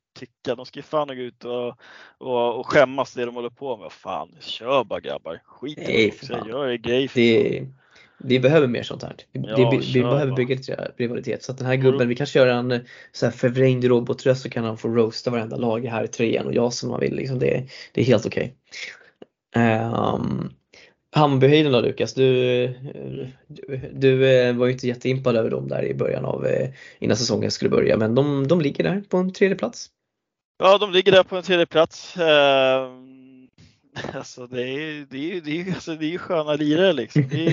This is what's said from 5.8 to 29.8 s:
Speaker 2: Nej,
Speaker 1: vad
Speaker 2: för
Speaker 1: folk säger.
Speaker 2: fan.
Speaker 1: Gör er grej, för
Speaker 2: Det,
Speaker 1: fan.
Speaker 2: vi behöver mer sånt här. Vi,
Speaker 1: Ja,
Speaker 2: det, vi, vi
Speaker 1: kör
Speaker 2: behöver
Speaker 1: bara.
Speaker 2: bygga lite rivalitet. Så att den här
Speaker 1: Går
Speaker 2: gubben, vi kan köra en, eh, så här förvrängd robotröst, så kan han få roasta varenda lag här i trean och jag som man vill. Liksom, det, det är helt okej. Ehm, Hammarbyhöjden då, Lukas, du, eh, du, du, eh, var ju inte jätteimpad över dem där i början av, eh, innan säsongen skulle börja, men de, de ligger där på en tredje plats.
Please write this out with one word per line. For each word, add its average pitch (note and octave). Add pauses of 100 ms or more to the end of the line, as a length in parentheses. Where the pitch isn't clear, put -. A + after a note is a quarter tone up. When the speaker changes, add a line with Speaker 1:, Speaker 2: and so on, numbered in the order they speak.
Speaker 2:
Nej, A2
Speaker 1:
vad -
Speaker 2:
för -
Speaker 1:
folk -
säger. A#2+
Speaker 2:
fan. G#2+
Speaker 1:
Gör C3+
er A#2+
grej, A#2+
för B2
Speaker 2:
Det, A#2
Speaker 1:
fan. - (440)
Speaker 2:
vi B2+
behöver C#3
mer A#2+
sånt -
här. - (160)
Vi, C3
Speaker 1:
Ja, A2
Speaker 2:
det, B2+
vi, C3+
vi C3 (100)
Speaker 1:
kör B2+
Speaker 2:
behöver C#3
Speaker 1:
bara. B2+
Speaker 2:
bygga B2+
lite -
rivalitet. A#2+
Så -
att C3
den B2+
här B2+
Speaker 1:
Går C3+
Speaker 2:
gubben, C3
vi A#2+
kan C#3+
köra B2+
en, B2
eh, A#2+ (300)
så -
här A#2
förvrängd B2+
robotröst, B2+
så B2
kan A#2
han A2
få A#2
roasta A2+
varenda A#2
lag A#2+
här A2+
i A2+
trean A#2
och C3+
jag A#2+
som B2+
man A#2
vill. -
Liksom, C3
det, C3+ (260)
det -
är A#2+
helt A#2
okej. - (1000)
Ehm, A#2 (640)
Hammarbyhöjden C#3+
då, A#2
Lukas, -
du, B2+
eh, B2+ (760)
du, C#3 (160)
du, C3+ (100)
eh, B2
var B2
ju B2+
inte B2+
jätteimpad B2+
över A2+
dem C3+
där -
i -
början -
av, -
eh, C3+ (300)
innan A2
säsongen G#2+
skulle -
börja, A2+
men A2
de, C#3
de E3+
ligger -
där F3+
på F#3
en F#3
tredje F#3+
plats. - (720)